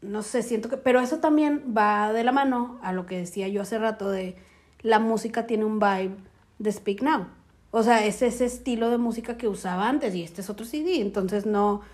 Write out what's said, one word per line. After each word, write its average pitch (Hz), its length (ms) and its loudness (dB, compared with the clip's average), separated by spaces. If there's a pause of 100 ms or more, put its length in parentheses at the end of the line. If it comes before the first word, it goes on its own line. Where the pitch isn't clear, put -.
no 208 200 -6
sé, 233 200 -2
siento 233 260 -4
que, 262 80 -4
pero 254 240 4
eso 294 200 0
también 302 420 4 (160)
va 208 340 4
de 226 120 0
la 247 80 4
mano 262 500 0
a 185 100 -4
lo 185 140 -4
que 185 120 -8
decía 185 280 -6
yo 202 160 -2
hace 220 160 -4
rato 214 320 -2
de 185 240 -4 (480)
la 220 160 6
música 226 480 0
tiene 214 180 0
un 214 140 0
vibe 196 380 0 (420)
de 208 140 0
Speak 208 300 -4
Now. 269 260 0 (420)
O 220 140 2
sea, 226 200 6
es 208 160 -2
ese 240 260 2
estilo 240 440 -2
de 240 80 2
música 233 380 -4
que 240 100 -6
usaba 190 420 -2
antes 269 280 0
y 170 80 -4
este 165 160 -12
es 190 100 -8
otro 214 160 -10
C 302 160 -6
D. 349 180 0
Entonces, 202 460 -2
no, 208 360 2 (120)